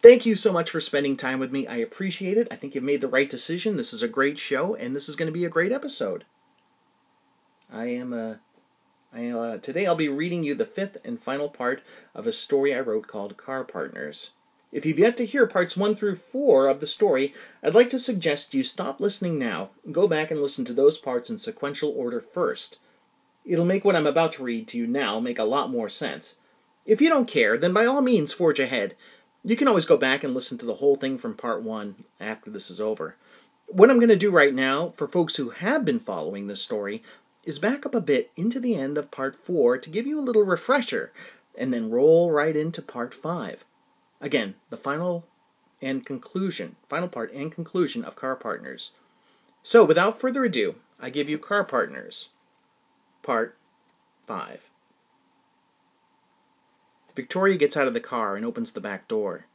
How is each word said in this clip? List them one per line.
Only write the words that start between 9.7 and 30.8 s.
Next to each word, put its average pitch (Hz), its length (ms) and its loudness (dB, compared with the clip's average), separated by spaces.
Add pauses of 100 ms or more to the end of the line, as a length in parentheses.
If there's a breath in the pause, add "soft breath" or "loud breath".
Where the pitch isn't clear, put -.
I'll 170 80 2
be 160 120 0
reading 165 360 -2
you 143 100 -2
the 117 100 -2
fifth 196 400 -6
and 117 160 -10
final 143 300 -6
part 127 320 -4 (320 loud breath)
of 107 140 -6
a 113 40 0
story 139 440 0
I 127 60 -2
wrote 107 260 -4
called 104 280 -10
Car 131 280 -8
Partners. - 720 -10 (380)
If - 160 -4
you've 156 100 0
yet 233 200 6
to 247 100 0
hear 262 180 4
parts 180 320 -2
one 208 160 2
through 208 220 -2
four 147 520 4
of 139 120 2
the 147 80 -6
story, 139 480 0 (260 loud breath)
I'd 165 140 2
like 240 160 6
to 262 80 -4
suggest 165 560 -2
you 131 80 2
stop - 360 -6
listening 190 380 -2
now, 98 320 -4 (220)
go 196 160 2
back 156 240 0
and 156 100 -4
listen 139 240 -4
to 120 80 -8
those 139 240 4
parts 123 320 -6
in 110 80 -8
sequential 143 540 -6
order 120 280 -4
first. - 600 -6 (640 soft breath)
It'll 170 200 0
make 190 200 0
what 196 100 4
I'm 151 120 2
about 160 240 2
to 135 120 -12
read 117 260 -4
to 120 100 -6
you 117 80 -2
now 117 320 -2
make 120 180 -4
a 113 60 0
lot 123 260 0
more 113 200 -4
sense. 76 480 -8 (500 soft breath)
If 214 140 4
you 311 60 6
don't 285 200 4
care, 113 280 4
then 165 160 2
by 214 140 4
all 269 160 2
means 226 320 2
forge 156 260 2
ahead. 123 360 -2 (480 soft breath)
You 220 120 2
can 277 120 2
always 196 180 4
go 160 100 8
back 135 280 2
and 135 100 -2
listen 127 240 -6
to 120 80 -12
the 113 80 -4
whole 139 220 4